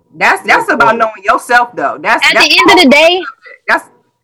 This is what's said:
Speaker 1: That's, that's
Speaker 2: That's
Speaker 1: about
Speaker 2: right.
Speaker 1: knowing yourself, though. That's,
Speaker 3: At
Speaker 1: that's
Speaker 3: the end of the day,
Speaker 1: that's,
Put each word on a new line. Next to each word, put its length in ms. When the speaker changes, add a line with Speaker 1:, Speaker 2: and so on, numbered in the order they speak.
Speaker 1:
That's, 260
that's 240
Speaker 2:
That's 60
Speaker 1:
about 160
Speaker 2:
right. 100
Speaker 1:
knowing 260
yourself, 520
though. 260
That's, 240
Speaker 3:
At 80
Speaker 1:
that's 140
Speaker 3:
the 120
end 120
of 120
the 60
day, 340
Speaker 1:
that's, 180